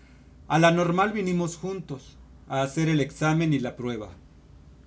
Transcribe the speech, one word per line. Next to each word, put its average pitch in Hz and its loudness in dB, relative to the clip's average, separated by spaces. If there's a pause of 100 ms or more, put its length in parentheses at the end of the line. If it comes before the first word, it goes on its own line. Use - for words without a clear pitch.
(480)
A 151 2
la 170 6
normal 175 2
vinimos 180 -2
juntos 185 -10 (320)
a 135 -2
hacer 156 0
el 156 4
examen 156 0
y 135 2
la 120 -6
prueba. 117 -6 (800)